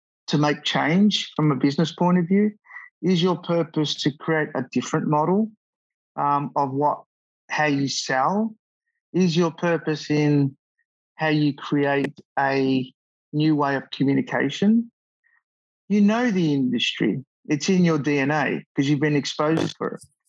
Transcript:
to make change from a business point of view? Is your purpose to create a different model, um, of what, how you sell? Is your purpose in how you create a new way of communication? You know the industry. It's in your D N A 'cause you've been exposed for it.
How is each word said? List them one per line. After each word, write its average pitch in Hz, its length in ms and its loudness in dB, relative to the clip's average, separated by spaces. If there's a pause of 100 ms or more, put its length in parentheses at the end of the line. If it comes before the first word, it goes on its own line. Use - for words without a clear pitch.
(260)
to - 120 -2
make 147 260 0
change 170 720 0
from 151 160 2
a 135 40 0
business 143 360 0
point 180 260 2
of 175 80 0
view? 202 240 2 (520)
Is 175 200 2
your 180 140 2
purpose 160 680 -2
to 151 160 0
create 156 360 -2
a 131 180 -4
different 127 340 -2
model, 175 440 0 (680)
um, 143 400 -2
of 139 160 0
what, 143 320 -2 (460)
how 151 160 -2
you 139 200 0
sell? 160 680 -2 (580)
Is 170 240 2
your 170 160 2
purpose 156 580 -2
in 147 460 2 (580)
how 156 140 -4
you 151 260 2
create 143 640 -2 (200)
a 135 540 0 (400)
new 151 220 2
way 143 220 0
of 135 140 -8
communication? 139 1000 0 (960)
You 208 120 2
know 226 300 2
the 175 220 0
industry. 123 720 -2 (240)
It's 147 200 -2
in 185 160 4
your 160 140 2
D 143 200 -2
N 135 120 0
A 139 340 -2 (100)
'cause 139 140 0
you've 143 120 2
been 151 140 0
exposed 156 640 -2
for - 180 -6
it. - 100 -16 (240)